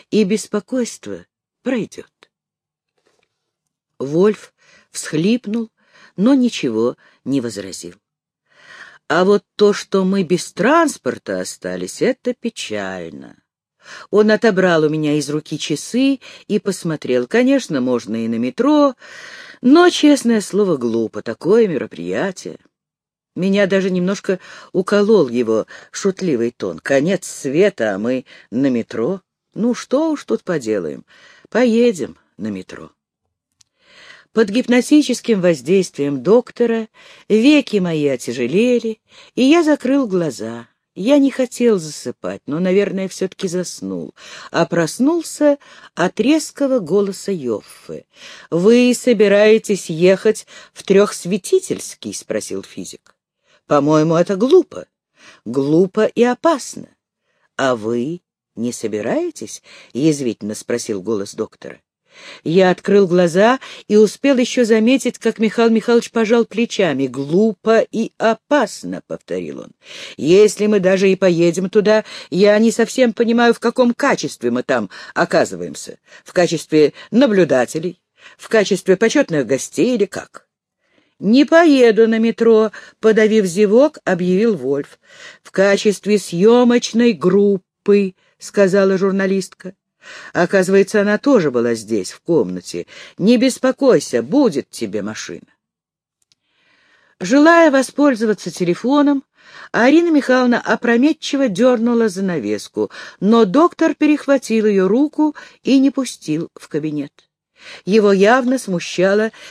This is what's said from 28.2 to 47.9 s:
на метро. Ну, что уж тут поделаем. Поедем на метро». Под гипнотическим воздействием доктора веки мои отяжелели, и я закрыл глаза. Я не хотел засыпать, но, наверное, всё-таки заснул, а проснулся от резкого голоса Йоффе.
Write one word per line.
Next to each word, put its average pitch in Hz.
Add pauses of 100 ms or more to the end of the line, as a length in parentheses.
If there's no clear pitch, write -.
на 135
метро. 123 (340)
Ну, 233
что 311
уж 285
тут -
поделаем. 107 (460)
Поедем 226 (200)
на 107
метро». 92 (1400)
Под 220
гипнотическим 240
воздействием 143
доктора 226 (400)
веки 240
мои 165
отяжелели, 170 (320)
и 226
я 320
закрыл 277
глаза. 117 (260)
Я 233
не 277
хотел 240
засыпать, 123
но, 147
наверное, 190
всё-таки 190
заснул, 95 (380)
а 165
проснулся 285 (380)
от -
резкого 262
голоса 196
Йоффе. 113 (460)